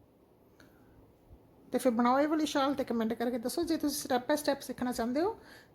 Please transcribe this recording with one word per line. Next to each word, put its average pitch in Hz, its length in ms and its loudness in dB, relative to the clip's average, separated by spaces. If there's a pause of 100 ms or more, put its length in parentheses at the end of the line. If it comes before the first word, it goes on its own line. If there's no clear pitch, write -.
(1700)
ਤੇ 254 60 0
ਫਿਰ 254 140 4
ਬਣਾਓ 240 280 4
ਇਹ 302 80 4
ਵਾਲੀ 311 180 2
ਸ਼ਾਲ 285 280 2
ਤੇ 262 100 -2
ਕੁਮੈਂਟ 226 300 0
ਕਰਕੇ 240 240 -2
ਦੱਸੋ। 247 260 -2
ਜੇ 320 140 0
ਤੁਸੀਂ - 320 -2
step 247 220 0
by 302 100 2
step 277 200 0
ਸਿੱਖਣਾ 247 300 -4
ਚਾਹੁੰਦੇ 240 300 0
ਹੋ 427 180 -2 (360)